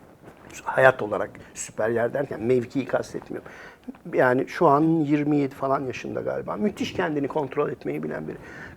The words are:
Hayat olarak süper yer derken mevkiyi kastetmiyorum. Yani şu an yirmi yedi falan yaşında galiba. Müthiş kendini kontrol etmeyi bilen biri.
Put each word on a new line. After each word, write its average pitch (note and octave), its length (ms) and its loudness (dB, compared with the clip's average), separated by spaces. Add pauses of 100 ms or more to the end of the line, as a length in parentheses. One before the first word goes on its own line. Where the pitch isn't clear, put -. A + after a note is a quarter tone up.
(640)
Hayat C3 380 6
olarak G#2 280 -2 (240)
süper - 360 -4
yer A#2 240 0
derken C3+ 280 -4
mevkiyi B2 440 0
kastetmiyorum. - 600 -6 (680)
Yani C3 340 4
şu - 180 4
an C#3+ 160 8
yirmi D3+ 540 2
yedi C#3 180 0
falan C#3 300 -2
yaşında A#2+ 360 -6
galiba. C3+ 360 -4
Müthiş G#3 360 -2
kendini D3+ 360 -2
kontrol C#3+ 420 -2
etmeyi D3 320 -6
bilen D#3 260 -6
biri. D3 80 -8 (400)